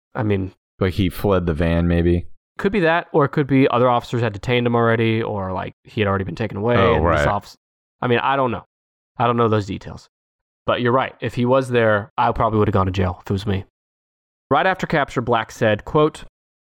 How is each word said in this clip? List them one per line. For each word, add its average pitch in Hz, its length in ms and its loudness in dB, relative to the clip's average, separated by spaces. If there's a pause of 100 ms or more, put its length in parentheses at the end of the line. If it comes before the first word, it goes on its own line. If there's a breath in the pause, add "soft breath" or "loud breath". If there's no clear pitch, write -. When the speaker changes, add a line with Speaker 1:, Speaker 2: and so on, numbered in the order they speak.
(140)
Speaker 1:
I 131 80 -4
mean, 98 300 -2 (280)
Speaker 2:
Like, 92 140 0
he 92 160 2
fled 92 340 0
the 85 100 -2
van, 85 320 0
maybe? 85 400 2 (320)
Speaker 1:
Could 202 140 -2
be 214 80 0
that, 165 320 0
or 147 140 4
it - 40 -4
could 147 160 -2
be 135 220 4
other 123 220 2
officers 120 320 -2
had 113 100 -2
detained 120 340 -2
him 120 80 0
already, 113 480 2
or, 98 300 -6
like, 90 220 -8 (100)
he - 160 -8
had 101 80 2
already 95 160 0
been 92 100 -8
taken 101 220 -6
away, 113 200 0
Speaker 2:
Oh, 98 180 2
Speaker 1:
and 78 100 0
this 85 40 2
Speaker 2:
right. 76 200 2
Speaker 1:
office-, 101 280 -6 (440)
I 131 60 -4
mean, 120 120 2
I 135 180 0
don't 131 140 0
know. 101 140 -8 (540)
I 120 80 2
don't 120 100 2
know 117 120 2
those 104 180 0
details. - 420 -12 (560)
But 113 160 -2
you're 120 120 0
right. 127 280 -2
If 123 140 -8
he 120 100 -2
was 127 240 2
there, 110 480 2
I 120 160 0
probably 110 260 0
would 104 100 4
have 101 40 -4
gone 95 140 2
to 92 60 -2
jail 92 280 -2
if - 80 -20
it - 60 -2
was 98 120 -6
me. 98 200 -4 (840)
Right 151 160 2
after 185 200 -2
capture, 139 340 -2
Black 117 320 -4
said, 107 320 0
quote, 156 400 0 (380)